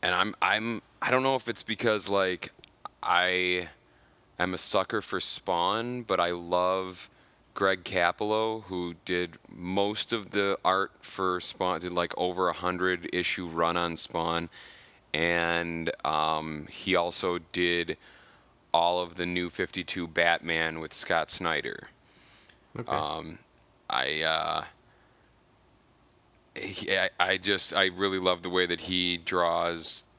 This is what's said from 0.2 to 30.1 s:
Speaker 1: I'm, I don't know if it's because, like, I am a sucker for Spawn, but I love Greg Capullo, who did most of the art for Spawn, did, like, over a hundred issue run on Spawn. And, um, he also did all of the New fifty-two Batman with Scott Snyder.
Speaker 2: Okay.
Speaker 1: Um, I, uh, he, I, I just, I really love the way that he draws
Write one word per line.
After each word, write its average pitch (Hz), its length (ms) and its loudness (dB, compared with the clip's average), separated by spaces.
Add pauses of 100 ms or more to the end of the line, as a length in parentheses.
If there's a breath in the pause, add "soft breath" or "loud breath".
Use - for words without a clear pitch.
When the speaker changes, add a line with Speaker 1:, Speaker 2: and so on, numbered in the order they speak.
Speaker 1:
I'm, 107 360 0 (220)
I - 80 -2
don't 131 140 4
know 135 120 2
if - 120 -4
it's 117 160 -6
because, 110 440 0
like, 95 440 0 (500)
I 90 680 2 (720 soft breath)
am 92 160 0
a 87 60 -4
sucker 101 420 0
for - 180 -4
Spawn, 107 840 -2
but 98 160 0
I 87 120 2
love 90 800 -2 (460 soft breath)
Greg 95 280 2
Capullo, 107 840 0
who 87 280 -4 (120)
did 87 340 -2 (100)
most 101 640 0
of 104 160 -4
the 98 340 2
art 95 280 4 (100)
for 92 380 -2
Spawn, 90 420 -2
did, 87 120 -6
like, 87 220 0
over 90 320 0
a 85 60 2
hundred 90 580 0
issue 90 360 -2
run 82 280 2
on 85 220 0
Spawn. 85 520 -2 (680 loud breath)
And, 85 760 0 (160)
um, 78 640 0
he 90 260 -2
also 87 440 0 (120)
did 87 460 0 (760 loud breath)
all 87 300 4
of 85 140 -6
the 85 100 -2
New 87 240 0
fifty-two 90 600 -4
Batman 82 680 2
with 78 140 -10
Scott - 380 0
Snyder. - 560 -4 (920 loud breath)
Speaker 2:
Okay. 120 100 -10
Speaker 1:
Um, 78 480 -4 (520)
I, 69 320 0
uh, 80 420 0 (1900 soft breath)
he, - 420 -4
I, 95 120 2 (100)
I 95 160 4
just, 95 380 0
I 95 140 4
really 95 300 0
love 90 260 2
the 90 60 -4
way 90 160 4
that 87 140 -2
he 90 380 0
draws 85 880 0 (140)